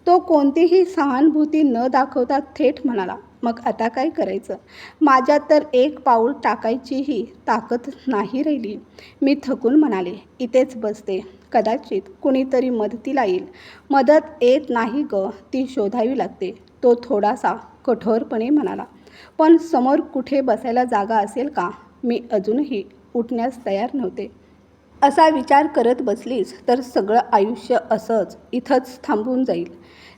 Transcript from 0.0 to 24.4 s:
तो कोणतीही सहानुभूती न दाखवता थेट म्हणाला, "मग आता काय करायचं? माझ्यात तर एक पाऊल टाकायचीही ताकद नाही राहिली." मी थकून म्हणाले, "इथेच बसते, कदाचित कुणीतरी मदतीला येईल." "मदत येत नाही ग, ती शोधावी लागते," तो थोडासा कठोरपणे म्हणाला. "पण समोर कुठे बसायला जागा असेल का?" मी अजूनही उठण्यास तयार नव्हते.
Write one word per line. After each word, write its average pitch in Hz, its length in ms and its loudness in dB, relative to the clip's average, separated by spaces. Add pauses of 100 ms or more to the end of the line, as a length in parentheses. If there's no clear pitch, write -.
तो 349 120 6
कोणतीही 330 640 4
सहानुभूती 302 800 2
न 247 240 2
दाखवता 269 520 0
थेट 294 360 -2 (100)
म्हणाला, 190 320 -4 (260)
"मग 233 240 -4
आता 226 220 -2
काय 262 220 -4
करायचं? 202 460 -6 (440)
माझ्यात 285 400 4 (100)
तर 302 120 6 (120)
एक 262 260 2
पाऊल 240 320 2 (120)
टाकायचीही 247 800 -4 (220)
ताकद 240 440 -2 (160)
नाही 240 360 -2
राहिली." 240 340 -4 (460)
मी 277 120 4 (100)
थकून 247 320 0
म्हणाले, 196 380 2 (260)
"इथेच 254 360 0
बसते, 214 440 -6 (320)
कदाचित 220 500 -2 (200)
कुणीतरी 262 480 0
मदतीला 233 540 -2
येईल." 185 220 -2 (440)
"मदत 285 520 4
येत 254 260 4
नाही 240 440 -2
ग, 196 180 -2
ती - 380 -6
शोधावी 233 500 -2
लागते," - 400 -8 (240)
तो 240 120 6 (100)
थोडासा 208 480 0 (320)
कठोरपणे 226 640 -2
म्हणाला. 202 340 0 (540)
"पण 320 180 8
समोर 294 440 0
कुठे 277 400 -4
बसायला 240 440 0
जागा 226 320 -2
असेल 208 320 -2
का?" 180 220 -4 (340)
मी 240 160 -2 (120)
अजूनही 214 500 -2 (320)
उठण्यास 240 520 -4
तयार 202 280 -2
नव्हते. 208 360 -8 (720)